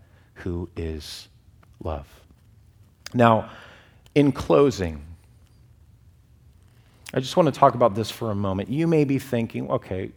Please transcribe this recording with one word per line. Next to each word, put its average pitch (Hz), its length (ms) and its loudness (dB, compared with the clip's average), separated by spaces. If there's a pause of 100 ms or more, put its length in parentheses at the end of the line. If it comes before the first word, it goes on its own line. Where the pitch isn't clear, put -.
(340)
who 87 420 -8
is 80 540 -12 (520)
love. 71 260 -8 (1080)
Now, 117 360 4 (680)
in 143 140 6
closing, 98 760 0 (2000)
I 135 60 -2
just 131 180 -4
want 160 160 4
to - 60 -14
talk 131 160 6
about 120 180 2
this 110 160 -4
for 113 220 -6
a 101 40 -4
moment. 98 320 -2
You 151 200 -2
may 160 160 4
be 135 160 0
thinking, 120 500 -6
"Okay, 95 480 -6